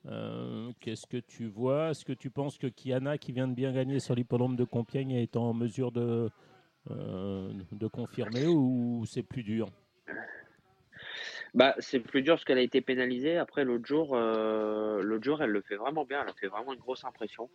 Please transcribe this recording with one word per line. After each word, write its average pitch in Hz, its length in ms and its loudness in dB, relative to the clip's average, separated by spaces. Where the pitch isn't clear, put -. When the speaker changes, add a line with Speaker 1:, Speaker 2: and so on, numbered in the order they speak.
Speaker 1:
Euh, 113 600 -8
qu'est-ce - 260 -10
que 127 100 -8
tu 117 300 -10
vois ? 131 440 0
Est-ce - 120 -8
que 139 100 -6
tu 127 160 -8
penses 139 280 -6
que 135 100 -4
Kiana, 131 500 -2
qui - 140 -8
vient 127 160 0
de 127 60 -2
bien 131 180 0
gagner 131 280 0
sur 123 160 0
l'hippodrome 123 400 2
de 120 100 2
Compiègne, 135 460 -2
est 120 260 0
en 117 160 2
mesure 120 400 -2
de, 117 360 0
euh, 98 640 -6
de 107 160 -4
confirmer 120 600 -2
ou 123 580 4
c'est 120 180 -4
plus 123 200 -6
dur ? 107 260 -2
Speaker 2:
Bah, 131 260 10
c'est 123 200 0
plus 131 220 2
dur 156 120 6
parce 151 100 2
qu'elle 131 140 4
a 123 60 6
été 123 180 4
pénalisée. 127 560 0
Après, 147 260 0
l'autre 120 220 0
jour, 147 280 0
euh, 107 880 2
l'autre 110 220 0
jour, 147 180 0
elle 117 100 2
le 101 100 2
fait - 140 -8
vraiment 139 280 -2
bien. 135 200 -4
Elle 101 60 -6
a - 40 -12
fait 98 140 -6
vraiment 113 260 -6
une 117 60 -12
grosse 127 260 -8
impression. 113 500 -10